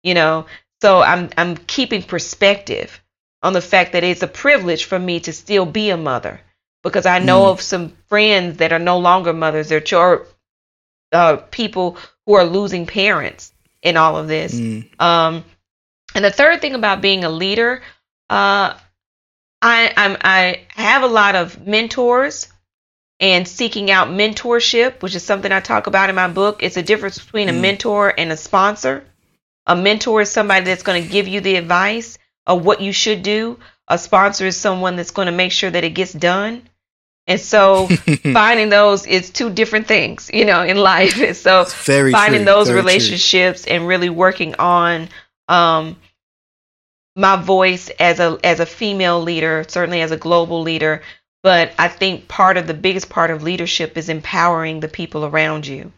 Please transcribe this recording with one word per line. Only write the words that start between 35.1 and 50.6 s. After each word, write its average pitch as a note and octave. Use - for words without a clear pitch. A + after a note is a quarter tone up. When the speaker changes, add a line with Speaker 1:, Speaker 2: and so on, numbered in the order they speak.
Speaker 1:
gonna F3+
make F3+
sure F#3
that E3+
it E3
gets F3+
done. G3
And G#3+
so F#3+
Speaker 2:
<laughs> D#3
Speaker 1:
finding G#3+
those G3+
is F#3
two A#3
different A3
things, E3
you A3+
know, F3+
in F#3
life. F#3+
And -
so F#3
Speaker 2:
Very C#3
Speaker 1:
finding G#2
Speaker 2:
true. G3
Speaker 1:
those G#3
Speaker 2:
Very A#2+
true. F#3
Speaker 1:
relationships F#3
and E3+
really F3+
working F3
on, E3+
um, E3
my F#3+
voice F#3
as E3+
a, E3+
as E3+
a E3
female F#3+
leader, D#3+
certainly F3
as D#3+
a D#3+
global E3+